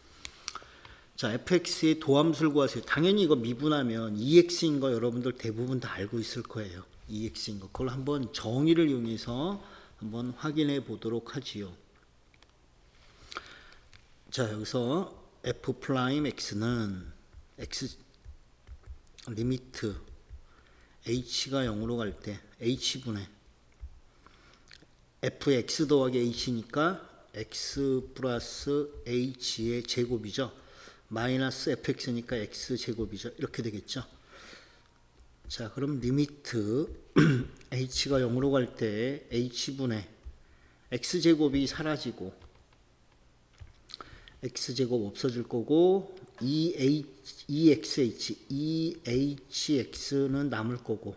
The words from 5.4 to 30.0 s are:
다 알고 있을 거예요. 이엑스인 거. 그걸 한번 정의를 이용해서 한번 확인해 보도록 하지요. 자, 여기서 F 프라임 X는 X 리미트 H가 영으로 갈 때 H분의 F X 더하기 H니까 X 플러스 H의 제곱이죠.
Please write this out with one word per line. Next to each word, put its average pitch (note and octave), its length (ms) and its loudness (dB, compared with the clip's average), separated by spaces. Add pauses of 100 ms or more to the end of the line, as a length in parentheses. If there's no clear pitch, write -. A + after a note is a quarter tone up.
다 A#2+ 140 -6
알고 A#2+ 260 -4
있을 A2+ 240 -6
거예요. F#2+ 400 -8 (240)
이엑스인 G#2+ 540 -6
거. F#2+ 60 -14
그걸 C3 200 -4
한번 C3 460 -2
정의를 D3+ 560 4
이용해서 B2 760 -2 (320)
한번 A#2 360 -6
확인해 C#3+ 520 0
보도록 A2+ 540 -6
하지요. G2+ 360 -8 (2500)
자, A2+ 220 0
여기서 B2 720 -2 (220)
F B2+ 340 -4
프라임 C3+ 460 0
X는 G#2+ 840 -2 (500)
X - 380 -8 (1300)
리미트 A#2 680 -4 (1120)
H가 B2+ 560 -2
영으로 A2+ 320 -2
갈 A2 240 -2
때 G2+ 220 -8 (180)
H분의 A#2+ 640 -2 (2000)
F - 280 0
X C3+ 380 2
더하기 C3 320 4
H니까 A#2+ 880 -2 (240)
X C3 800 -4
플러스 C#3 800 -2 (160)
H의 A#2+ 760 -2
제곱이죠. A#2 800 -4 (420)